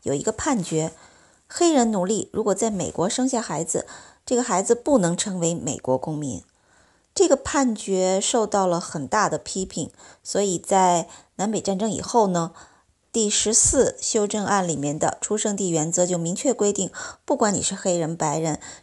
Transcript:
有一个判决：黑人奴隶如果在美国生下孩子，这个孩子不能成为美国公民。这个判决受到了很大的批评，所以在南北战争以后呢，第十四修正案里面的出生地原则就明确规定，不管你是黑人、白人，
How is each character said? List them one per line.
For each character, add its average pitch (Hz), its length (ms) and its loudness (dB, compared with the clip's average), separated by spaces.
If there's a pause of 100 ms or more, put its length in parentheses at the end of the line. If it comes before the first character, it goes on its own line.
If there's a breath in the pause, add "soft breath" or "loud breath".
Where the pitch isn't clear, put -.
有 - 100 -2
一 143 100 -2
个 - 80 -2
判 247 320 -2
决： 160 300 -2 (560 soft breath)
黑 349 240 2
人 240 180 4
奴 196 160 0
隶 208 260 -2
如 214 120 -2
果 196 100 2
在 226 160 0
美 185 220 -4
国 170 160 0
生 254 200 0
下 254 120 -2
孩 165 240 -4
子， - 220 -4 (380 loud breath)
这 - 120 0
个 277 80 2
孩 190 180 0
子 233 140 4
不 277 220 4
能 175 180 2
成 185 240 -4
为 170 120 2
美 151 240 -4
国 127 220 0
公 156 180 -6
民。 131 280 -6 (680 soft breath)
这 359 140 4
个 302 80 6
判 269 400 0
决 190 460 0
受 220 260 2
到 196 220 2
了 170 100 2
很 156 300 -8
大 208 200 2
的 151 100 -4
批 - 280 -8
评， - 240 -8 (320 loud breath)
所 - 180 -2
以 196 160 0
在 175 520 2 (280 loud breath)
南 196 140 -4
北 202 100 -2
战 196 160 -2
争 214 140 -2
以 - 100 -4
后 220 280 2
呢， 170 240 0 (580 loud breath)
第 220 180 0
十 214 240 0
四 226 480 4
修 208 280 0
正 202 180 -2
案 190 200 2
里 165 100 -2
面 143 200 -4
的 156 240 -2
出 - 160 -4
生 214 200 -2
地 190 140 -2
原 160 200 0
则 180 160 2
就 175 100 0
明 170 200 -2
确 262 180 0
规 208 180 2
定， 180 200 -4 (320 loud breath)
不 302 100 0
管 226 180 2
你 175 80 -2
是 - 140 -2
黑 185 240 0
人、 165 180 -2
白 156 220 0
人， 160 220 -2 (220 loud breath)